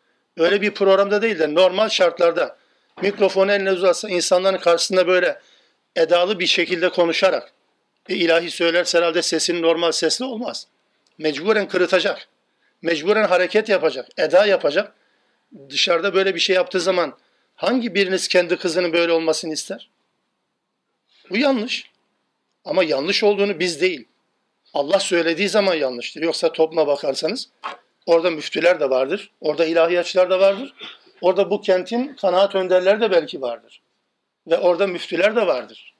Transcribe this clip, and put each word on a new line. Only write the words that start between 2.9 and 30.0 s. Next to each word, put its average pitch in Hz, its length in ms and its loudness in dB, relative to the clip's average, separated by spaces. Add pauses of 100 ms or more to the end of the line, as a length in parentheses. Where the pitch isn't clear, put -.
mikrofonu 196 500 0
eline 196 200 0
uzatsa, 185 360 0
insanların 185 500 0
karşısında 175 480 2
böyle 180 340 0 (560)
edalı 175 420 2
bir 175 80 -4
şekilde 175 420 0
konuşarak, 170 640 0 (560)
e, 185 60 -4
ilahi 170 360 0
söylerse 170 480 0
herhalde 170 240 2
sesini 170 400 -2
normal 165 300 2
sesle 165 320 -2
olmaz. 233 420 -10 (520)
Mecburen 160 500 -2
kırıtacak. 180 600 0 (540)
Mecburen 170 420 0
hareket 185 440 0
yapacak. 151 400 -2 (100)
Eda 180 280 4
yapacak. 175 460 0 (760)
Dışarıda 170 460 0
böyle 190 200 2
bir 170 60 -6
şey 185 160 0
yaptığı 180 240 0
zaman 170 380 -2 (360)
hangi 226 400 -2
biriniz 190 340 0
kendi 175 280 2
kızının 175 360 -2
böyle 170 200 2
olmasını 160 400 -2
ister? - 380 -12 (1400)
Bu 185 60 -4
yanlış. 262 580 -2 (720)
Ama 170 200 0
yanlış 156 400 -2
olduğunu 202 360 0
biz 170 200 -4
değil, 165 240 0 (720)
Allah 151 260 2
söylediği 170 480 0
zaman 196 260 2
yanlıştır. 131 480 -6
Yoksa 160 300 0
topluma 160 340 0
bakarsanız 147 600 -4 (580)
orada 170 240 4
müftüler 165 500 0
de 135 100 0
vardır, 139 400 -2 (100)
orada 151 240 0
ilahiyatçılar 175 640 2